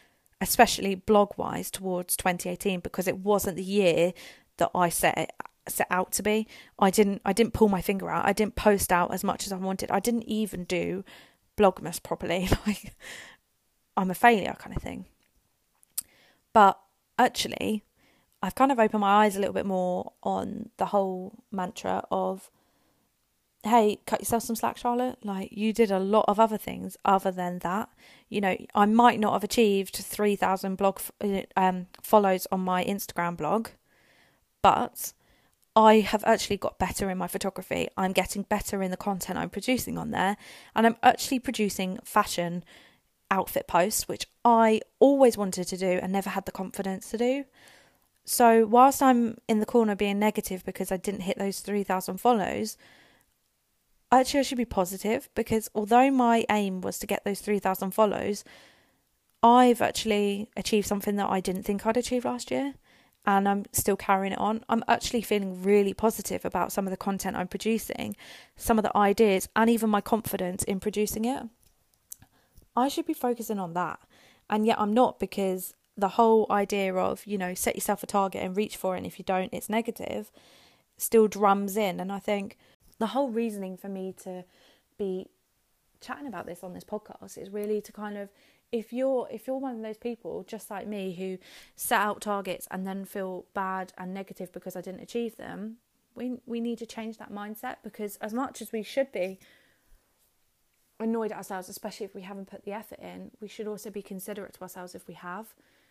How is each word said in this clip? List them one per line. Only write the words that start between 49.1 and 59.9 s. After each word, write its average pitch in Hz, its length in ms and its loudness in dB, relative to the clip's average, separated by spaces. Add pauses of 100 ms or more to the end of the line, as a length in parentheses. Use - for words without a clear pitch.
in 220 140 2
the 214 60 -2
corner 220 280 2
being 202 240 0
negative 208 460 -2
because 185 260 -6
I 190 60 -2
didn't 196 240 -6
hit 185 180 -4
those 196 220 -4
three 202 240 -2
thousand 185 340 -4
follows, 220 580 0 (1300)
actually 262 300 4
I - 20 4
should 254 160 -4
be 240 60 0
positive, 196 720 -2
because 220 400 -2
although 233 340 4
my 233 400 4
aim 196 300 -2
was 185 180 -6
to - 80 -8
get - 180 -4
those 202 160 -4
three 208 200 -2
thousand 190 320 -4
follows, 208 500 0 (1040)
I've 240 360 8
actually 208 760 -2